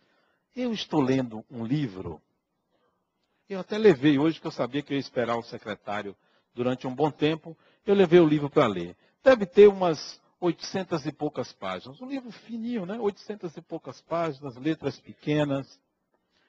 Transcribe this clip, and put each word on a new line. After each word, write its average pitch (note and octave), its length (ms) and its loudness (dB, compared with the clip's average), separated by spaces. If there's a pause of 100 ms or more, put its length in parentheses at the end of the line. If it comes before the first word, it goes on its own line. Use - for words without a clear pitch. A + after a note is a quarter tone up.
(560)
Eu B3 180 -4
estou - 260 -4
lendo B2+ 500 -2
um A#2+ 140 -10
livro, G2 580 -6 (1300)
eu F#3+ 120 -8
até G#3 180 -6
levei D#3 400 6
hoje, D3+ 240 0
que - 60 -10
eu D#3 40 -10
sabia C3+ 300 -6
que - 100 -10
eu C#3+ 40 -4
ia C#3 40 -2
esperar A#2 380 -4
o A#2 60 -8
secretário G#2 760 -10 (360)
durante B2+ 340 -4
um B2+ 60 -8
bom C#3+ 180 0
tempo, D#3 460 -4 (280)
eu G3+ 100 2
levei F3+ 240 8
o E3 80 8
livro D3 220 2
para C#3 180 4
ler. F2 300 -4 (260)
Deve B3 220 6
ter G#3 220 10
umas F#3 520 0 (220)
oitocentas F3 640 -4
e D#3+ 60 -6
poucas D3 420 -8
páginas. G2 480 -10
Um B3+ 60 -16
livro C4 240 -10
fininho, A3+ 540 -8
né? G3+ 140 -8
Oitocentas G#3 560 -8
e E3+ 60 -16
poucas D#3 400 -14
páginas, C#3+ 540 -6
letras C#3 440 -6
pequenas. C#3+ 800 -4 (680)